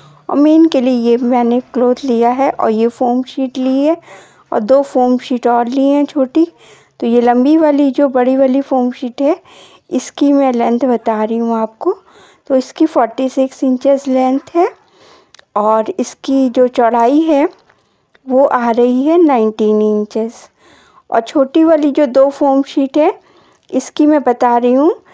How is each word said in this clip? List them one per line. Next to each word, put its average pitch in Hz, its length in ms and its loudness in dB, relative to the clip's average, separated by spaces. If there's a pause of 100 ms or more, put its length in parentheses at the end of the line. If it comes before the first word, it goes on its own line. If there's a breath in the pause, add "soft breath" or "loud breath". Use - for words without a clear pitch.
(300 loud breath)
और 262 60 -2
मेन 311 320 4
के 269 120 0
लिए 254 200 0
ये 233 160 2
मैंने 240 440 0 (140)
क्लॉथ 247 200 0 (100)
लिया 233 260 0
है 262 200 -2
और - 200 -2
ये 226 180 0
फोम 247 340 -2
शीट 262 360 -8
ली 262 240 -2
है 320 140 0 (560 loud breath)
और 240 80 -2
दो 262 220 2
फोम 254 360 0
शीट 247 280 -6
और 240 200 0
ली 269 220 -2
हैं 285 160 2
छोटी। 285 420 -2 (540 soft breath)
तो 247 60 -4
ये 240 140 2
लंबी 247 360 2
वाली, 294 340 2
जो 285 180 0
बड़ी 254 280 0
वाली 269 240 2
फोम 254 320 -2
शीट 247 300 -10
है, 311 140 0 (540 loud breath)
इसकी 285 420 -2
मैं 277 200 2
लेंथ 233 280 -2
बता 226 440 -2
रही 226 140 -4
हूँ 233 200 -4
आपको। 220 380 -6 (500 soft breath)
तो 269 100 -2
इसकी 262 300 -2
फ़ोर्टी 262 420 -2
सिक्स 262 360 -4
इंचेस 269 440 0
लेंथ 262 460 -2
है 359 140 0 (880 soft breath)
और 220 420 0
इसकी 269 500 -2
जो 247 200 0
चौड़ाई 240 520 0
है, 320 280 0 (800)
वो 262 180 2
आ 240 260 -2
रही 247 320 0
है 330 200 2
नाइनटीन 220 600 0
इंचेस। 214 680 -4 (640 soft breath)
और 233 100 0
छोटी 269 440 0
वाली 302 260 2
जो 294 160 0
दो 269 240 2
फोम 277 320 0
शीट 269 360 -4
है, 339 200 0 (520 soft breath)
इसकी - 360 -4
मैं 302 160 2
बता 247 340 0
रही 240 160 0
हूँ, 302 220 2 (200 soft breath)